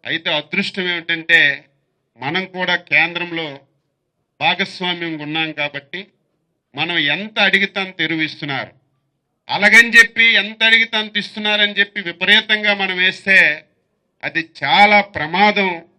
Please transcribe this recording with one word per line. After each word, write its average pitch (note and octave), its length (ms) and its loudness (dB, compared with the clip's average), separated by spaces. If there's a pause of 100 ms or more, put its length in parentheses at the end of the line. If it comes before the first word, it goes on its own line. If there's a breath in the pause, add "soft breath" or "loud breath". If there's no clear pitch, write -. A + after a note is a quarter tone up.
అయితే E3 200 -6 (100)
అదృష్టం F#3 540 -6
ఏమిటంటే E3 480 0 (840)
మనం F3+ 200 -2 (120)
కూడా F3+ 180 -2 (180)
కేంద్రంలో E3 560 -2 (920)
భాగస్వామ్యం F3 720 -4 (120)
ఉన్నాం D#3+ 220 -4 (120)
కాబట్టి D3 400 -8 (800)
మనం E3+ 180 -2 (180)
ఎంత G#3 220 -8 (120)
అడిగితే G3 360 0
అంత F#3 220 -14
ఎరువు D#3+ 220 -4
ఇస్తున్నారు. C3 440 -8 (800)
అలాగని G#3+ 420 6
చెప్పి A3+ 300 4 (160)
ఎంత A3 260 -8
అడిగితే A3+ 340 2
అంత G#3+ 200 -10
ఇస్తున్నారని G#3 580 -2
చెప్పి G3+ 280 -2
విపరీతంగా G#3 640 0 (100)
మనం F#3 220 -4
వేస్తే F#3+ 340 2 (880)
అది D#3+ 160 -4 (180)
చాలా G3+ 380 4 (180)
ప్రమాదం. F#3+ 540 0 (280)